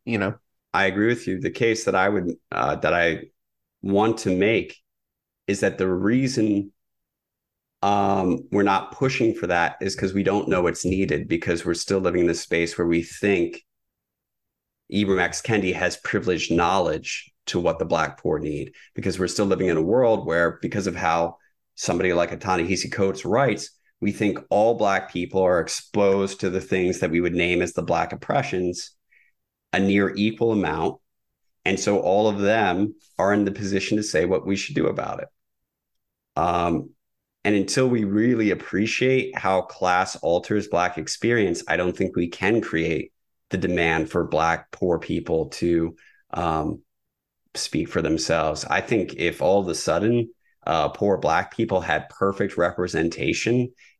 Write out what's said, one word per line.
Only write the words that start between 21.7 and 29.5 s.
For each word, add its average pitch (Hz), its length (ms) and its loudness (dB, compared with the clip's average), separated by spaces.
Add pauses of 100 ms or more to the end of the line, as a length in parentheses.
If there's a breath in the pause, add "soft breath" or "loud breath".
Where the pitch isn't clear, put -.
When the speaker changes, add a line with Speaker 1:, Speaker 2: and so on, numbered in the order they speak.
Speaker 2:
somebody 90 380 0
like 87 180 2
a 85 60 -8
Ta-Nehisi 90 560 -2
Coates 95 320 -2
writes, 107 460 0 (300)
we 101 120 0
think 104 260 -2 (100)
all 110 260 4
Black 98 380 0
people 90 300 -2
are 90 180 4
exposed 98 800 0
to 92 100 -2
the 92 100 -2
things 92 400 -2
that 87 100 0
we 85 100 2
would 87 140 0
name 87 280 0
as 85 100 -4
the 85 100 -4
Black 85 300 -2
oppressions, - 800 -4 (800 soft breath)